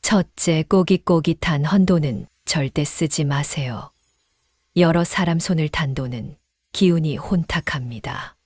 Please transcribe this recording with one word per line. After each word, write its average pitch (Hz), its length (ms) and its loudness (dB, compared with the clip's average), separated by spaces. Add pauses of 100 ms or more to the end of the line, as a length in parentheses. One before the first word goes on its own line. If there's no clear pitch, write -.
첫째, 170 680 0
꼬깃꼬깃한 165 960 2
헌돈은 170 640 2 (160)
절대 147 400 -2
쓰지 151 400 -2
마세요. 139 680 -4 (880)
여러 170 280 4
사람 170 340 0
손을 160 300 0
탄 139 260 -4
돈은 123 420 -8 (360)
기운이 165 460 2
혼탁합니다. - 1300 -6